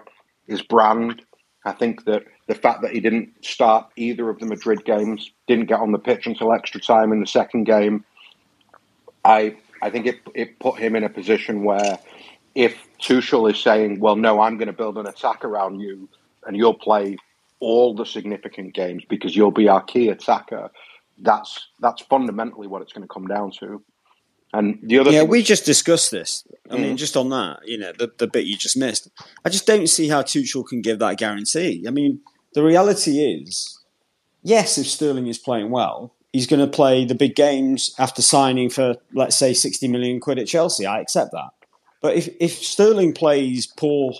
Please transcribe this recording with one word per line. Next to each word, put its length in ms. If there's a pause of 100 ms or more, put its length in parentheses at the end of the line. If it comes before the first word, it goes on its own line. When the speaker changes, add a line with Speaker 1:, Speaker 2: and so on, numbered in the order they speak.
(480)
Speaker 1:
his 160
brand. 580 (440)
I 80
think 320
that 180 (240)
the 80
fact 260
that 120
he 60
didn't 460
start 500
either 340
of 100
the 80
Madrid 380
games, 440 (180)
didn't 180
get 160
on 100
the 80
pitch 260
until 280
extra 280
time 300
in 80
the 80
second 380
game, 400 (1160)
I, 340 (260)
I 80
think 160
it, 140 (120)
it 260
put 200
him 160
in 80
a 60
position 540
where 360 (560)
if 200 (240)
Tuchel 520
is 80
saying, 400
"Well, 160
no, 260
I'm 160
gonna 160
build 240
an 80
attack 400
around 360
you 280 (380)
and 80
you'll 180
play 440 (420)
all 340
the 120
significant 680
games 360
because 260
you'll 160
be 160
our 140
key 260
attacker," 640 (460)
that's, 500 (140)
that's 220
fundamentally 640
what 140
it's 120
gonna 140
come 200
down 320
to. 240 (680)
And 300
the 180
other 120
Speaker 2:
Yeah, 100
Speaker 1:
thing 80
Speaker 2:
we 140
just 220
discussed 460
this. 320 (280)
I 60
mean, 180
Speaker 1:
Mm. 20
Speaker 2:
just 180
on 140
that, 380
you 100
know, 200
the, 200
the 100
bit 180
you 120
just 180
missed. 340 (360)
I 40
just 180
don't 200
see 200
how 160
Tuchel 440
can 140
give 180
that 180
guarantee. 680
I 40
mean, 300 (320)
the 100
reality 560
is, 580 (640)
yes, 380
if 80
Sterling 400
is 100
playing 320
well, 460 (180)
he's 140
gonna 200
play 380
the 100
big 200
games 640
after 240
signing 480
for, 240 (180)
let's 220
say, 180
sixty 340
million 320
quid 200
at 80
Chelsea. 380
I 140
accept 340
that. 180 (500)
But 140
if, 140 (100)
if 140
Sterling 600
plays 540
poor, 520